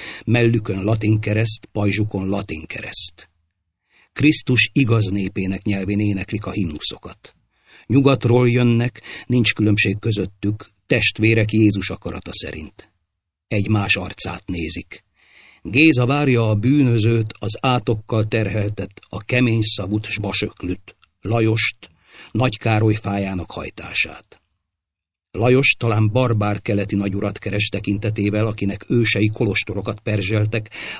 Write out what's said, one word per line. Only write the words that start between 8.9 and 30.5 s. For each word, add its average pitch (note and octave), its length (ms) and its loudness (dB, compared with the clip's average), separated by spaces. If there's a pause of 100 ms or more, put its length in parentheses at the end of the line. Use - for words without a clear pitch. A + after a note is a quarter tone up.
nincs A#2+ 280 2
különbség G#2 460 2
közöttük, G#2 680 -4 (180)
testvérek A2 640 2
Jézus G#2 380 4
akarata - 440 -8
szerint. - 600 -10 (540)
Egymás G#2 480 0
arcát E2+ 500 -6
nézik. - 600 -6 (640)
Géza C3 360 4
várja B2+ 440 2
a G#2+ 60 4
bűnözőt, A#2 840 2
az - 200 -6
átokkal A#2 640 0
terheltet, G2+ 680 -2 (180)
a - 80 -10
kemény A#2 440 0
szavút G#2 440 -2
s - 100 -8
vasöklüt, - 800 -6 (260)
Lajost, A2 560 0 (540)
Nagy B2+ 260 0
Károly A2 360 2
fájának G2 580 -4
hajtását. - 880 -8 (880)
Lajos A#2+ 460 4
talán G#2+ 340 2
barbár G#2+ 500 2
keleti G2+ 340 -2
nagyurat G2+ 420 -2
keres G2+ 300 -4
tekintetével, G#2 800 -2
akinek G2+ 400 -4
ősei A2 400 2
kolostorokat G2+ 720 -2
perzseltek, G#2+ 720 -2 (300)